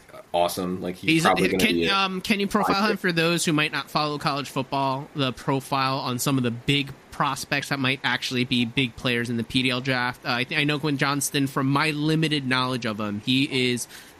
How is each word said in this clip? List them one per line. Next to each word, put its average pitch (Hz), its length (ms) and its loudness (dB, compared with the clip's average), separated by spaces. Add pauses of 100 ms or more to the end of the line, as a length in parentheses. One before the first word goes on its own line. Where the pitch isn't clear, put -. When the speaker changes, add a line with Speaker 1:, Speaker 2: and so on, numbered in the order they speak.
(320)
Speaker 1:
awesome. 90 480 0
Like, 90 160 -6
he's 98 140 -2
Speaker 2:
He's, 160 120 4
Speaker 1:
probably 180 260 4
gonna 185 160 2
Speaker 2:
can, 208 100 4
Speaker 1:
be 170 120 2
a 196 80 0
Speaker 2:
um, 190 260 0
can 202 200 0
you 202 60 0
profile 196 360 2
Speaker 1:
five 214 100 2
Speaker 2:
him 208 40 -4
for 190 160 0
those 165 320 2
who 175 80 2
might 151 200 2
not 143 180 -6
follow 151 280 -2
college 143 320 -2
football, 135 640 -2
the 135 180 0
profile 135 680 -2
on 127 200 -4
some 139 200 2
of 127 60 2
the 120 60 0
big 139 420 -2 (180)
prospects - 580 -2
that 143 100 -2
might 131 260 0
actually 127 400 0
be 123 200 2
big 120 320 0
players 120 340 0
in 120 60 -2
the 117 80 -2
P 131 180 0
D 127 80 0
L 123 100 -2
draft? 123 440 -2
Uh, 147 80 -2
I 123 120 0
th-, 156 160 -2
I 147 40 2
know 147 140 0
Quinn 147 200 0
Johnston, 139 480 0
from 135 220 0
my 143 220 4
limited 151 560 0
knowledge 127 400 0
of 107 140 -2
him, 104 240 -4
he 131 480 2
is 120 140 -4 (340)